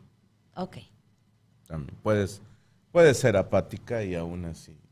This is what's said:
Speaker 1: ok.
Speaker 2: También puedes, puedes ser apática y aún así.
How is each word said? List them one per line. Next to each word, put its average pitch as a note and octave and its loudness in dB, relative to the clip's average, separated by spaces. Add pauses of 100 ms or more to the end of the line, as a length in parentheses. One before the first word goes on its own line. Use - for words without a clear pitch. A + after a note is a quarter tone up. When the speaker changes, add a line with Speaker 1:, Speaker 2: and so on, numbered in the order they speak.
(540)
Speaker 1:
ok. F3+ -10 (880)
Speaker 2:
También D2+ -10
puedes, G#2 -2 (520)
puedes D#3+ 6
ser A2 2
apática G2+ -2
y F#2 -6
aún E2+ -8
así. D#2+ -14 (140)